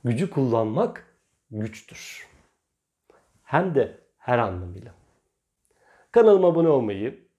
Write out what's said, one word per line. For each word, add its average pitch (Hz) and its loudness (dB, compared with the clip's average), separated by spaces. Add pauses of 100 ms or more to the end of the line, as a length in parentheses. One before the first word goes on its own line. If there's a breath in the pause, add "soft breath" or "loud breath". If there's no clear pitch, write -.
Gücü 120 -2
kullanmak 120 -2 (340)
güçtür. - -14 (1120 soft breath)
Hem 170 -2
de 120 -2 (180)
her 123 -2
anlamıyla. 92 -8 (1200 soft breath)
Kanalıma 202 6
abone 170 2
olmayı 113 -2 (120)